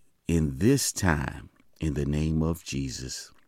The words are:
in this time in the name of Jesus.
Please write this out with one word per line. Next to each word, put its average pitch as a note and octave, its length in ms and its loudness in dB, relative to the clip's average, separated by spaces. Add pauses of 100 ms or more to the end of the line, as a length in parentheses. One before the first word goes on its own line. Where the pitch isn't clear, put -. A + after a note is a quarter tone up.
(260)
in D#2 320 2
this A#2+ 340 4
time - 560 0 (300)
in D#2 160 -2
the C#2+ 100 -2
name D#2 380 0
of E2 220 -2
Jesus. C2 680 -8 (180)